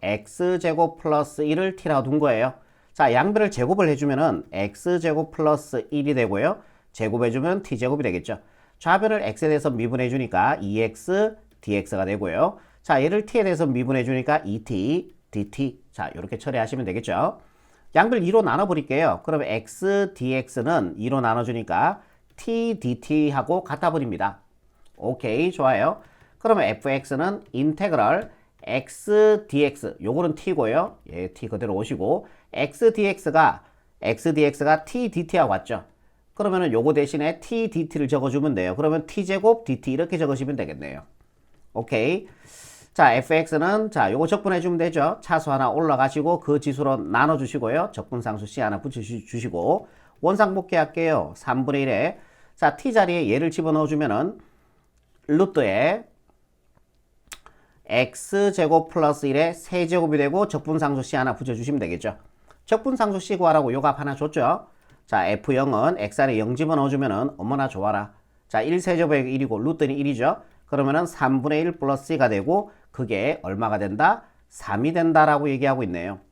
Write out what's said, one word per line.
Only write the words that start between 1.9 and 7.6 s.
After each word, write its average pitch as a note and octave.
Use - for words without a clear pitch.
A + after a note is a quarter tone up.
둔 C3+
거예요. B2+
자, C3+
양변을 G3+
제곱을 E3+
해주면은 C#3
x G#2
제곱 D#3
플러스 D3
일이 D3
되고요. B2
제곱해주면 A#2+